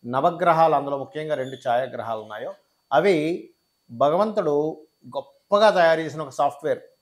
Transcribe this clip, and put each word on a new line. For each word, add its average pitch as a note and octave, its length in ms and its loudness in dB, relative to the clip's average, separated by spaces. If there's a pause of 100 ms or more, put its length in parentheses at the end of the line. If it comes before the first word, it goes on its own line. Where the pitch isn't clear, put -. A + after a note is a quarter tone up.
నవగ్రహాలు, D#3+ 680 2
అందులో C#3+ 240 -2
ముఖ్యంగా D3+ 360 -6
రెండు C3 220 -8
ఛాయాగ్రహాలు A#2+ 680 -4
ఉన్నాయో, A2 300 -12 (380)
అవి E3 260 2 (720)
భగవంతుడు G3 640 0 (520)
గొప్పగా G3 640 0
తయారు E3 300 4
చేసిన D#3 220 -6
ఒక C#3 140 -12
సాఫ్ట్‌వేర్. C#3+ 440 0 (220)